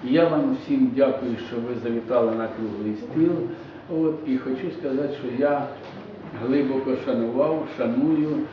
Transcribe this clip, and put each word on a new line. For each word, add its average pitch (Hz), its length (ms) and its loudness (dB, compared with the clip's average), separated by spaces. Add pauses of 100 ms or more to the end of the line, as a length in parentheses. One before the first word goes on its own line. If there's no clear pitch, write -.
І 127 40 2
я 165 160 6
вам 139 340 2
всім 127 340 4
дякую, 127 360 2 (160)
що 123 80 -6
ви 120 260 -4
завітали 117 500 2
на 113 160 -2
круглий 107 480 -4
стіл. 156 360 2 (680)
От, 156 140 2 (120)
і 131 120 2
хочу 131 320 -4 (100)
сказати, 139 400 -2
що 123 220 -2
я 143 240 2 (760)
глибоко 131 520 2 (100)
шанував, 131 640 0 (100)
шаную. 147 520 2 (240)